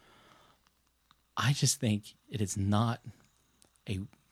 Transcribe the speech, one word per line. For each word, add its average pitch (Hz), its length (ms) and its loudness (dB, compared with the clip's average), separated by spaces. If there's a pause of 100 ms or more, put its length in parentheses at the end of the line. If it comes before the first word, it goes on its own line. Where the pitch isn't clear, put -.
(1400)
I 120 160 2
just - 260 0
think 104 360 0 (160)
it 110 100 -4
is 98 160 -2
not 113 440 2 (880)
a 95 120 -4 (320)